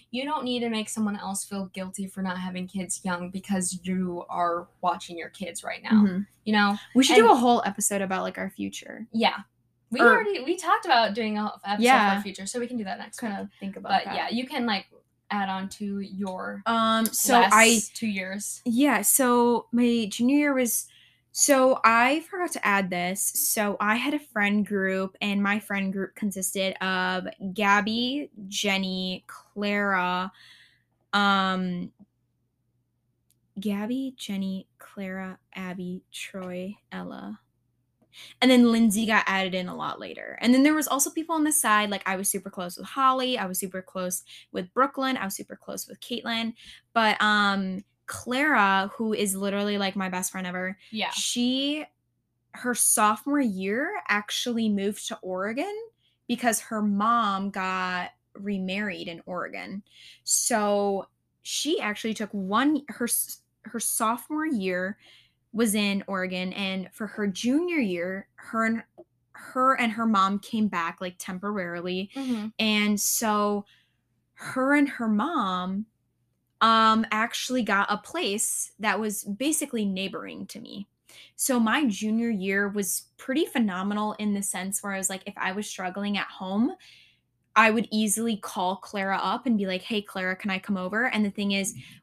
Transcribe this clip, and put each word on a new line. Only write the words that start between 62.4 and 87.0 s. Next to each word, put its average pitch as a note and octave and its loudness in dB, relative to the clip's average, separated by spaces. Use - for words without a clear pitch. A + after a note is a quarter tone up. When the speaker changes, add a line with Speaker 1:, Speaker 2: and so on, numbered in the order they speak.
Speaker 2:
her A#3 -4
s-, - -4
her A3+ -10
sophomore A#3+ -2
year F#3+ -2
was G#3+ 2
in G3+ 0
Oregon, F#3 -4
and F#3+ -6
for G#3+ -8
her G#3 -4
junior C#4 0
year, F#3+ -2
her A3+ -4
and, A3+ -2
her C4 0
and A#3 0
her A3+ -2
mom G3+ 2
came G#3+ 0
back, F3 -4
like, F3+ -8
temporarily. F#3 -6
Speaker 1:
Mm-hmm. B3 -4
Speaker 2:
And G#3 2
so G#3 0
her C4 -2
and C#4+ 4
her A#3 -4
mom, G3+ 0
um, A3 6
actually A#3 -2
got G3+ 2
a G#3 0
place - -4
that G3+ 0
was G#3+ -4
basically B3+ -2
neighboring F#3+ -6
to - -16
me. - -14
So B3 0
my A#3 2
junior G#3+ 0
year G3 0
was G3 -4
pretty D4 -2
phenomenal G#3 -2
in G#3 -2
the G3 -2
sense F#3+ -6
where G3+ -4
I F#3+ -4
was F#3+ -4
like, F#3+ -8
if G3+ -12
I F#3+ -4
was G#3 -6
struggling G3+ -4
at F3+ -4
home, G#3+ -2